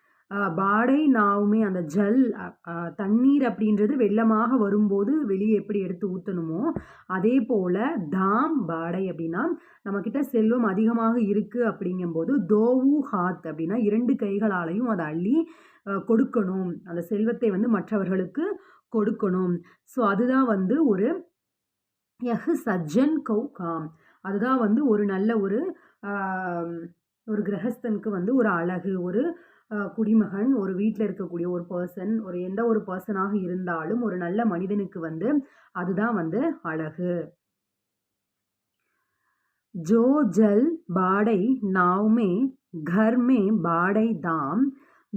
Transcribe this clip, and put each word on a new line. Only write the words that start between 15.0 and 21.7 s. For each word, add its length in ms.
அள்ளி, 440
அ, 60
கொடுக்கணும். 840
அந்த 160
செல்வத்தை 500
வந்து 180
மற்றவர்களுக்கு 920
கொடுக்கணும். 600
So, 240
அதுதான் 380
வந்து 400
ஒரு 380